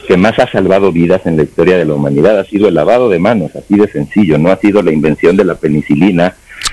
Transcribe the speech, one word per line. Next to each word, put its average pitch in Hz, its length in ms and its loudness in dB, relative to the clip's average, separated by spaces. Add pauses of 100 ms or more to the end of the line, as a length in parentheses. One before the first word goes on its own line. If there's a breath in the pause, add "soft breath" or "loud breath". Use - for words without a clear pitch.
que 92 100 2
más 107 200 0
ha 127 140 0
salvado 95 400 0
vidas 85 340 0
en 82 120 -2
la 76 60 2
historia 87 340 0
de 85 80 0
la 76 100 -2
humanidad 71 420 0
ha 95 80 -2
sido 104 220 -2
el 87 80 0
lavado 110 340 2
de 92 80 0
manos, 92 380 -2
así 76 200 -4
de 104 120 4
sencillo, 76 500 -2
no 82 140 2
ha 95 60 0
sido 104 260 0
la 85 80 0
invención 78 460 0
de 101 80 2
la 82 100 -2
penicilina, 82 800 -2 (380 loud breath)